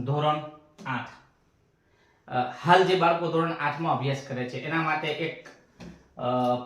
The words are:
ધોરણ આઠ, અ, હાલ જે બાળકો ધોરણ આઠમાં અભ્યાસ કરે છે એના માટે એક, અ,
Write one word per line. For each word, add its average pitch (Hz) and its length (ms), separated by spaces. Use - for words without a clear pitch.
ધોરણ 147 380
આઠ, 127 220
અ, 127 120
હાલ 180 200
જે 185 100
બાળકો 170 320
ધોરણ 165 260
આઠમાં 147 460
અભ્યાસ 135 300
કરે 123 200
છે 127 120
એના 160 220
માટે 156 260
એક, - 400
અ, 123 360